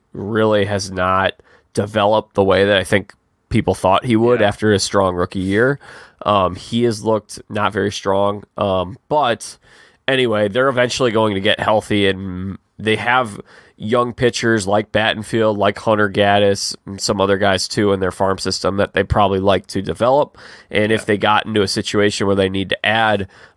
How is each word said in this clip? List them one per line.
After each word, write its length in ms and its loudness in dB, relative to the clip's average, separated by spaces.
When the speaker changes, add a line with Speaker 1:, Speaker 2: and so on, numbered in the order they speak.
Speaker 1:
really 520 0
has 240 -4
not 440 0
developed 580 0
the 100 2
way 220 2
that 120 2
I 60 0
think 300 -2
people 260 0
thought 280 2
he 120 2
would 240 2
Speaker 2:
Yeah. 80 4
Speaker 1:
after 260 0
a 60 2
strong 360 0
rookie 240 -4
year. 400 0
Um, 300 2
he 280 -4
has 200 -2
looked 360 -4
not 220 -2
very 200 -2
strong. 520 -2
Um, 400 -2
but 480 -2
anyway, 400 2
they're 220 0
eventually 420 0
going 240 2
to 60 -2
get 180 0
healthy, 480 0
and 500 -6
they 160 -2
have 440 -2
young 380 -2
pitchers 540 0
like 240 0
Battenfield, 640 0
like 220 0
Hunter 300 0
Gaddis, 640 2
and 140 -12
some 220 -2
other 160 2
guys 300 0
too 260 0
in 60 0
their 120 0
farm 260 -2
system 400 -4
that 160 -2
they 100 0
probably 360 2
like 280 0
to 140 -6
develop. 560 0
And 200 0
if 100 0
Speaker 2:
Yeah. 40 -18
Speaker 1:
they 120 0
got 280 2
into 160 0
a 60 0
situation 600 0
where 80 2
they 140 2
need 200 -4
to 160 -4
add 420 0